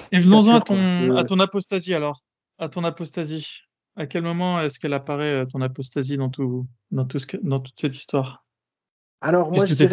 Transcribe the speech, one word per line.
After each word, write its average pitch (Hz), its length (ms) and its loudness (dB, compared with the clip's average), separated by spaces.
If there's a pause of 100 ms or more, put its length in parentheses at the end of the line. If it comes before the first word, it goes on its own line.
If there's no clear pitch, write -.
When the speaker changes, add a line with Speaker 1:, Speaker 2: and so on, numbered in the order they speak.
(120)
Speaker 1:
Et 180 80 4
venons-en 208 360 8
à 233 40 8
Speaker 2:
dictatures, - 60 -2
quoi. 202 100 0
Speaker 1:
ton, 180 360 2
Speaker 2:
Euh, - 60 2
Speaker 1:
à 127 60 2
ton 190 160 0
apostasie, 185 540 -2
alors. 147 280 -4 (380)
À 165 80 -6
ton 170 160 -6
apostasie. 160 760 -8 (340)
À 160 100 -8
quel 170 160 -6
moment 170 400 -2
est-ce 143 180 -4
qu'elle 147 140 -4
apparaît, 147 380 -4
euh, 131 140 0
ton 131 160 -6
apostasie 131 560 -4
dans 131 120 -2
tout, 127 380 -4 (240)
dans 131 140 -2
tout 135 140 -4
ce 131 60 -12
que, - 160 -10
dans 135 200 -2
toute - 180 -16
cette 135 160 -4
histoire ? 131 500 -6 (760)
Speaker 2:
Alors, 165 280 0
moi, 185 140 2
Speaker 1:
Puisque 160 160 0
Speaker 2:
je 147 60 6
dirais - 80 6